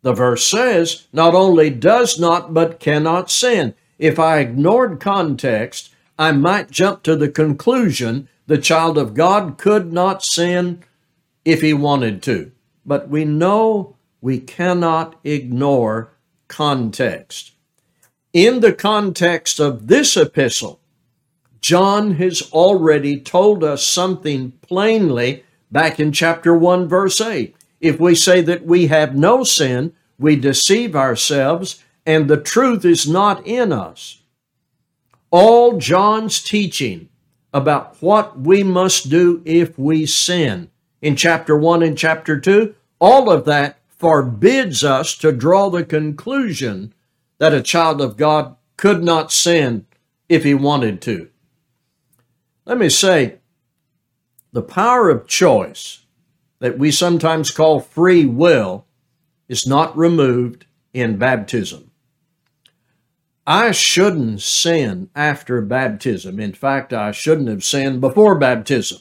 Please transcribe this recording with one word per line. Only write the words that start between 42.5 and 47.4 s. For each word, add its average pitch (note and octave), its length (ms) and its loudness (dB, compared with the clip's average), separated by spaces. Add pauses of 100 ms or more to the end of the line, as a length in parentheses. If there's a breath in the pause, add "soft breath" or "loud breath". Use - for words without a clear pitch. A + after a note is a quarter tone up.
all A#3+ 300 6
of D#3+ 160 2
that D3 320 0 (220)
forbids D#3+ 840 0
us C#3 320 -2
to D#3 160 2
draw F3 380 2
the F3 160 -4
conclusion D3+ 1120 -6 (420)
that D3+ 160 2